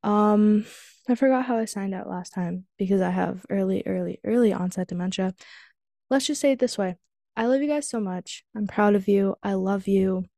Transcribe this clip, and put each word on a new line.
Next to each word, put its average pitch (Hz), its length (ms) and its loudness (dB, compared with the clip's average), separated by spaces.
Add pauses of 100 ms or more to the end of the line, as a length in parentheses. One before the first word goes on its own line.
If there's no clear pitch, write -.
Um, 214 600 4 (420)
I 247 80 2
forgot 262 300 2
how 247 120 -2
I 220 80 -2
signed 196 300 -6
out - 140 -10
last 180 240 -10
time 185 320 -6 (120)
because 196 220 2
I 180 120 0
have 185 380 -4
early, 190 360 0
early, 180 400 -4
early 226 260 4
onset 180 360 -4
dementia. 185 460 -4 (760)
Let's 269 180 0
just 294 140 -4
say 285 100 4
it 254 80 0
this - 180 -2
way. 185 200 -4 (380)
I 226 100 -2
love 262 160 2
you 294 60 0
guys 294 220 -2
so 226 120 -4
much. 185 420 -8 (120)
I'm 214 120 -4
proud 208 280 4
of 190 120 0
you. 196 340 4
I 202 120 -4
love 190 340 -2
you. 190 380 2 (120)